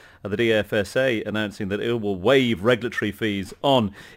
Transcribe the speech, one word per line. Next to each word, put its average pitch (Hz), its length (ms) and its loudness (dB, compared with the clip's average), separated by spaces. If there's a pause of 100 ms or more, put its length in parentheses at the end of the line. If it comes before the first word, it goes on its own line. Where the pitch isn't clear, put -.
(240)
uh, 104 40 -6
the 101 80 -4
D 113 160 2
F 104 200 0
S 104 220 -2
A 131 300 0
announcing 104 440 -6
that 101 120 -4
it 117 200 -2
will 104 140 -2
waive 113 480 2
regulatory 110 480 0
fees 98 500 -4
on 127 320 4 (240)